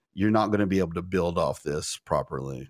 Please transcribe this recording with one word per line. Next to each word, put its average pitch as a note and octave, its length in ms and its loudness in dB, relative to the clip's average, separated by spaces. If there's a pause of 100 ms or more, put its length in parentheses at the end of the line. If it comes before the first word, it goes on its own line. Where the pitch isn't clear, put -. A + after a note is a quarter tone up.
(140)
you're G2+ 180 2
not G#2+ 160 4
gonna G#2 200 2
be F#2+ 120 2
able E2+ 140 0
to F2 80 -4
build F2 360 0
off D2+ 260 0
this D2 340 -4
properly C2+ 720 -4